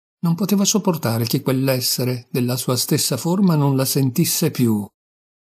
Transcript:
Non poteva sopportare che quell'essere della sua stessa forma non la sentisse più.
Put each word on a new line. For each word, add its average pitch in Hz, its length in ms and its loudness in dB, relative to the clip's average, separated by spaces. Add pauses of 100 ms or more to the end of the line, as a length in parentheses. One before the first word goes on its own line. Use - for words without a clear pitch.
(200)
Non 170 140 0
poteva 202 300 0
sopportare 147 600 0
che 127 160 -2
quell'essere 127 880 -2
della 123 260 0
sua 127 200 -2
stessa - 400 0
forma 175 400 2
non 139 200 2
la 131 100 0
sentisse 143 640 0
più. 110 360 0 (560)